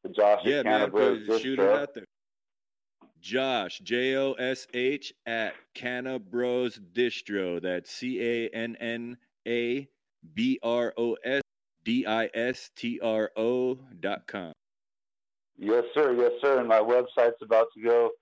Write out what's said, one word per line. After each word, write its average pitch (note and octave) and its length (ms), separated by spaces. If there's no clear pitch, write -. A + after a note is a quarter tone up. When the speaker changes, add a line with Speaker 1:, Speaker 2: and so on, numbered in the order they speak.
Speaker 1:
Josh G#2 240
at - 60
Speaker 2:
Yeah, C#3 160
man, G#2+ 180
Speaker 1:
Canna G#2 80
Bros G#2+ 380
Speaker 2:
put, G#2+ 160
shoot C3 160
it F#2+ 40
Speaker 1:
Distro. G2+ 180
Speaker 2:
out C#3+ 140
there. G#2 100
Josh, A2+ 600
J B2 360
O C3+ 180
S B2+ 400
H, C3 380
at A2+ 280
Canna B2+ 440
Bros A#2+ 600
Distro. G2 680
That's F2+ 300
C B2+ 300
A A#2 300
N A2+ 260
N A#2 400
A A#2+ 400
B B2+ 280
R A#2+ 340
O A#2 180
S C3+ 180
D A#2 220
I A2 280
S A#2+ 420
T A#2+ 260
R A2 340
O B2+ 400
dot F#2+ 260
com. F2 260
Speaker 1:
Yes, A#2 280
sir. C#3+ 200
Yes, A#2+ 180
sir. C#3 160
And A#2+ 100
my A2 120
website's A#2+ 600
about A2+ 360
to G#2+ 60
go A#2 280